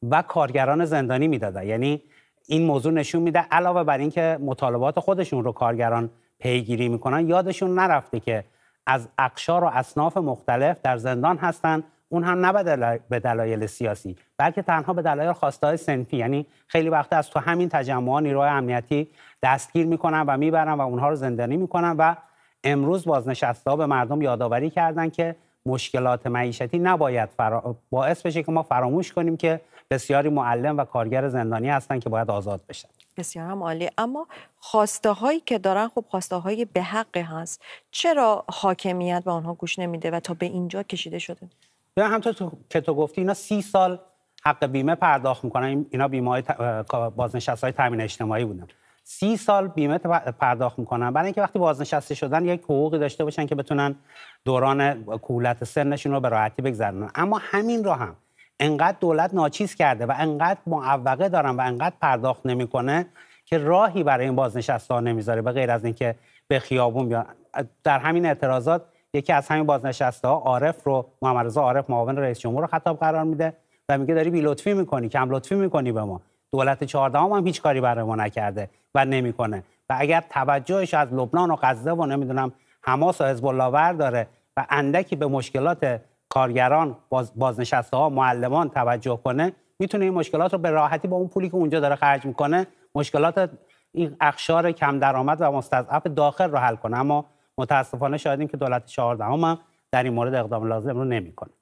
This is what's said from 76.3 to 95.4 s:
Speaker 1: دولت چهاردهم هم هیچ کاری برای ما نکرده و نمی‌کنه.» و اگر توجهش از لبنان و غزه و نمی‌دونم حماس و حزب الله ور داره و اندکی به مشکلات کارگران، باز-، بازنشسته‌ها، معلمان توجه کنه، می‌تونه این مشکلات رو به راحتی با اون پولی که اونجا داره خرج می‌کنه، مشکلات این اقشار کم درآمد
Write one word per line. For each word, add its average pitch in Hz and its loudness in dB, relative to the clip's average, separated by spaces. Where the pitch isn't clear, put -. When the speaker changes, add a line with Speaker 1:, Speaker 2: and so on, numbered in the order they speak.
Speaker 1:
دولت 135 0
چهاردهم 143 2
هم 196 2
هیچ 175 -2
کاری 135 2
برای 120 2
ما 110 -2
نکرده 104 -4
و 135 4
نمی‌کنه.» 120 -2
و 131 0
اگر 160 4
توجهش 143 0
از 147 2
لبنان 165 0
و 156 2
غزه 131 0
و 170 0
نمی‌دونم 131 -2
حماس 151 2
و 147 2
حزب 131 0
الله 131 2
ور 151 4
داره 123 0
و 135 -2
اندکی 147 2
به 147 0
مشکلات 135 -2
کارگران، 127 2
باز-، 127 -2
بازنشسته‌ها، 127 0
معلمان 131 2
توجه 120 0
کنه، 147 0
می‌تونه 196 0
این 190 2
مشکلات 175 0
رو 190 0
به 165 0
راحتی 156 2
با 180 0
اون 180 0
پولی 185 -4
که 170 -6
اونجا 160 2
داره 143 2
خرج 139 2
می‌کنه، 151 0
مشکلات 160 0
این 156 -6
اقشار 165 2
کم 139 0
درآمد 139 2